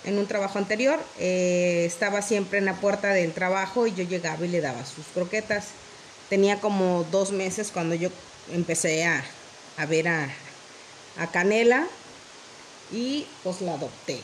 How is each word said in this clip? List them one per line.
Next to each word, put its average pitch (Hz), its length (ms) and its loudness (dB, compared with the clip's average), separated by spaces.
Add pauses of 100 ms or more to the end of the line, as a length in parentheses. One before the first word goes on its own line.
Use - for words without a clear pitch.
en 202 160 0
un 202 80 0
trabajo 202 320 -2
anterior, 247 440 2 (160)
eh, 180 680 2
estaba 202 340 0
siempre 202 380 0
en 196 60 2
la 185 100 2
puerta 202 380 0
del 175 180 4
trabajo 190 560 0
y 208 60 0
yo 180 100 -4
llegaba 170 420 -2
y 175 40 -2
le 175 120 2
daba 127 240 -4
sus 151 220 -14
croquetas. 208 640 -2 (600)
Tenía 202 300 4
como 185 520 2
dos 190 200 2
meses 190 420 -4
cuando 170 220 0
yo 175 140 0 (440)
empecé 165 520 2
a, 151 180 2 (540)
a 156 80 -2
ver 160 220 2
a, 156 220 2 (880)
a - 140 -4
Canela 233 560 4 (1040)
y 254 340 -4 (180)
pues 180 180 -4
la 175 120 -4
adopté. 139 500 -6